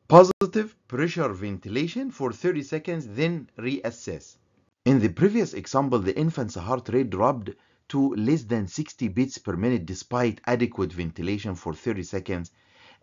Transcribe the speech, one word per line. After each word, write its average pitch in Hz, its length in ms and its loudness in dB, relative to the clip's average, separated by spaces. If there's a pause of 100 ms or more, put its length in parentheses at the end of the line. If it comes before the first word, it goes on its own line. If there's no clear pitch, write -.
Positive 190 680 8 (120)
pressure 147 440 -2
ventilation 107 760 -6
for 127 220 -4
thirty 160 300 -2
seconds, 156 460 -6
then 151 400 -4 (100)
reassess. 117 760 -6 (480)
In 131 160 6
the 104 80 4
previous 196 460 2
example, 127 460 0
the 92 180 -2
infant's 151 360 -2
heart 110 360 -4
rate 123 180 0
dropped 107 400 0 (400)
to 139 280 0
less 123 260 2
than 107 240 -2
sixty 135 400 -8
beats 120 320 -2
per 98 160 -6
minute 98 320 0
despite 117 600 -2
adequate 117 460 0
ventilation 90 640 -6
for 82 180 -8
thirty 98 300 -6
seconds 87 480 -6 (520)